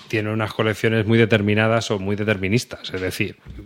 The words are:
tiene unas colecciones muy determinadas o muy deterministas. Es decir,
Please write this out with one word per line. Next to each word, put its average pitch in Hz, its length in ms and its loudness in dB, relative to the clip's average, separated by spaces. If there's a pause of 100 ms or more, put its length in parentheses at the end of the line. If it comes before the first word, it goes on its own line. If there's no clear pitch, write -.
tiene 107 240 -2
unas 110 220 -2
colecciones 110 520 0
muy 113 120 4
determinadas 110 720 2
o 104 80 -2
muy 98 160 -4
deterministas. 104 760 -2
Es 92 80 -8
decir, 92 340 -4 (300)